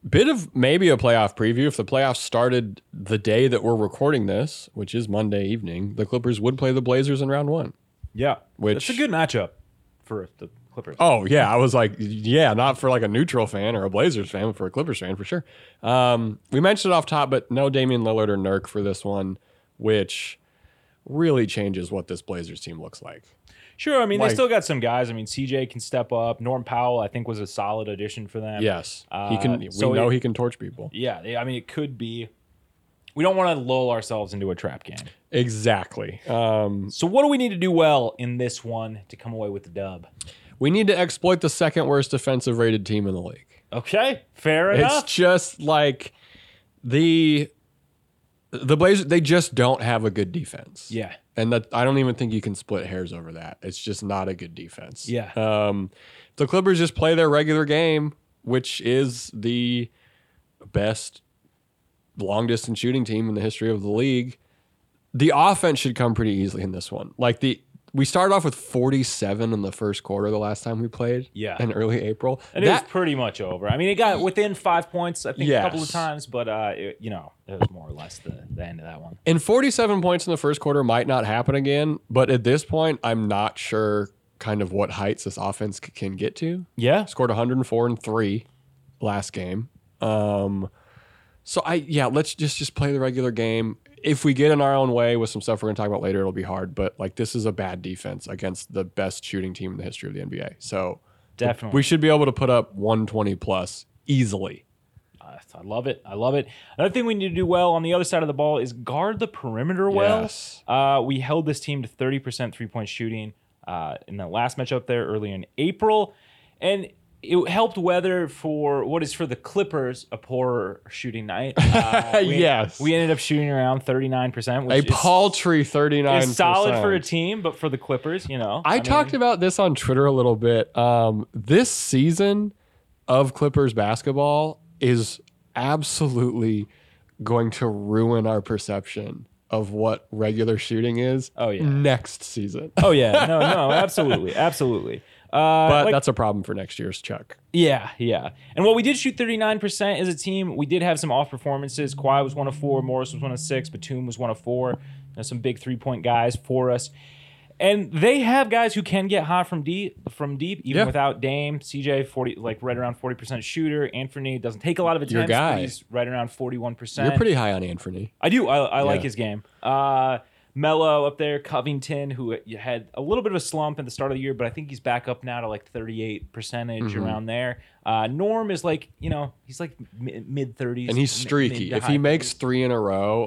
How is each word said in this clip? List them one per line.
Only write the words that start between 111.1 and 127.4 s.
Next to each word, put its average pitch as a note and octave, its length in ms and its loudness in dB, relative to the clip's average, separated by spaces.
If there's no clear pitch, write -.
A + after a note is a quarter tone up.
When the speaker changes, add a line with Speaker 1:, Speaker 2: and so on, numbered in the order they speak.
Speaker 2:
held D3+ 260 0
this C#3+ 120 -2
team C#3+ 220 -6
to A#2+ 60 -8
thirty C3+ 320 -2
percent B2+ 340 -6
three-point A2 360 -8
shooting, A2 440 -8
uh, E2 280 -6
in G2 100 -12
the F#2+ 100 -8
last A2+ 320 -2
matchup B2+ 260 -4
there A#2+ 220 -2
early G#2+ 240 -4
in F#2+ 160 -10
April. G3+ 560 2
And F#3+ 260 0
it F3+ 260 2
helped F#3+ 300 0
weather F3+ 480 2
for C#3+ 580 -2
what D#3+ 160 0
is - 100 -4
for E3+ 140 -4
the B2 100 -4
Clippers C#3+ 760 -4
a A#2 60 -10
poor B2 720 -2
shooting A2+ 380 -10
night. A2+ 320 -6
Speaker 1:
<laughs> - 100 6
Speaker 2:
Uh, A#3 540 4
we, E3+ 160 2
Speaker 1:
Yes. C3 420 4
Speaker 2:
we D3+ 140 2
ended E3 180 4
up D3+ 80 2
shooting D3 300 0
around C3 340 0
thirty-nine C3 480 0
percent, B2 340 -4
which B2+ 100 2
Speaker 1:
A - 40 6
Speaker 2:
is, C#3+ 60 2
Speaker 1:
paltry F#3 800 4
thirty-nine C#3+ 560 4
percent. C3 120 2
Speaker 2:
is A#2 60 -4
solid F#3 440 4
for G3+ 120 2
a F#3 60 2
team, E3+ 420 -2